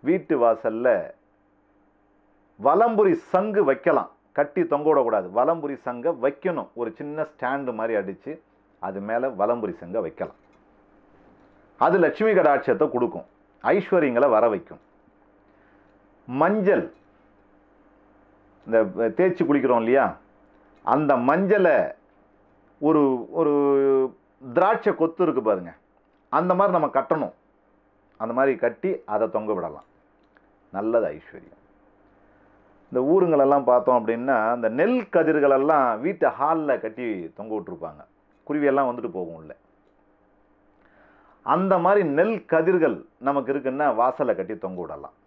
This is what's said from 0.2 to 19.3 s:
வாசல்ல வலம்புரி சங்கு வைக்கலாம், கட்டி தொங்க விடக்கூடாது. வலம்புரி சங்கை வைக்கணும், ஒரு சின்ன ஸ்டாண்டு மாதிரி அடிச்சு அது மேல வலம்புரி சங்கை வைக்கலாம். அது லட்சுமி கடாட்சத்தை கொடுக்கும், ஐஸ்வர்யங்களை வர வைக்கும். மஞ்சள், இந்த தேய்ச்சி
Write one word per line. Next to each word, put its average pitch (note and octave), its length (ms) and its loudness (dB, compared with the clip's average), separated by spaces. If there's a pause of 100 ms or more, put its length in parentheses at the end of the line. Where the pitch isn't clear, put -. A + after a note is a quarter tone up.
வாசல்ல A2+ 460 0 (1800)
வலம்புரி G3+ 480 4 (180)
சங்கு G3+ 360 0
வைக்கலாம், C3+ 420 0 (280)
கட்டி D3 240 -2 (100)
தொங்க D3 180 -2
விடக்கூடாது. A2+ 380 2 (100)
வலம்புரி D3 380 -2 (100)
சங்கை B2 240 -4 (140)
வைக்கணும், C#3+ 440 -4 (120)
ஒரு A#2 180 -4
சின்ன D3 320 -8
ஸ்டாண்டு C3 480 -6
மாதிரி A2+ 220 -4
அடிச்சு G2 320 -10 (540)
அது G2 120 -8 (100)
மேல B2 220 -2 (100)
வலம்புரி A2 400 -2
சங்கை F#2 260 -6
வைக்கலாம். - 320 -10 (1500)
அது F3 180 2
லட்சுமி G#3+ 340 0
கடாட்சத்தை C#3 560 2
கொடுக்கும், A#2 320 -4 (380)
ஐஸ்வர்யங்களை C#3+ 720 2
வர A2 160 4
வைக்கும். F2 300 -10 (1600)
மஞ்சள், F#3+ 420 2 (1800)
இந்த A2 420 0 (100)
தேய்ச்சி F3+ 300 0